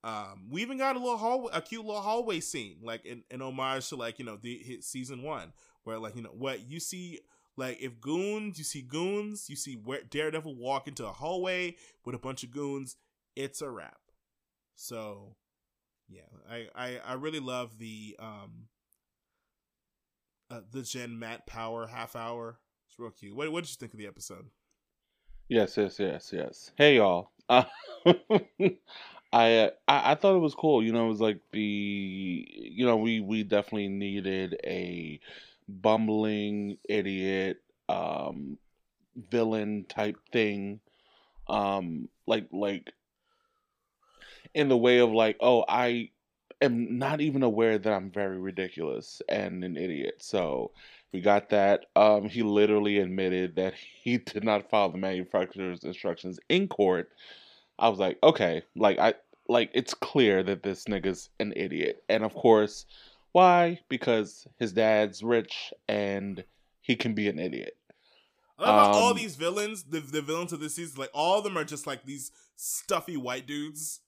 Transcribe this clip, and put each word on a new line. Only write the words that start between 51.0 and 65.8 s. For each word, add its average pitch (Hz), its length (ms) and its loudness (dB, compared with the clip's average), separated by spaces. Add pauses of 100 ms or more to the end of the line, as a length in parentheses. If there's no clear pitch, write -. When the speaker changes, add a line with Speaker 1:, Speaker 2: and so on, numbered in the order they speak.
Speaker 2:
we 92 100 -6
got 101 280 4
that. 101 360 4 (100)
Um, 104 340 6
he 117 120 -4
literally 104 560 4
admitted 92 600 0
that 92 180 -2 (120)
<laughs> - 160 -20
he 123 140 2
did 107 260 -6
not 104 260 2
follow 101 220 4
the 85 60 -8
manufacturer's 92 840 -2
instructions 90 560 -6 (100)
in 185 180 2
court. - 420 2 (680)
I 117 120 4
was 98 100 0
like, 92 240 0
"Okay, 95 400 6 (120)
like, 101 220 4
I, 107 160 6 (340)
like, 117 260 4
it's - 200 -2
clear 104 500 4
that 95 200 -2
this 98 220 -6
nigga's 95 440 -4 (100)
an 107 160 -2
idiot." - 540 -4
And 107 140 2
of 110 100 -4
course, 107 520 6 (460)
why? 175 560 6
Because 113 600 0 (100)
his 110 160 -2
dad's 107 500 4
rich 117 480 0 (160)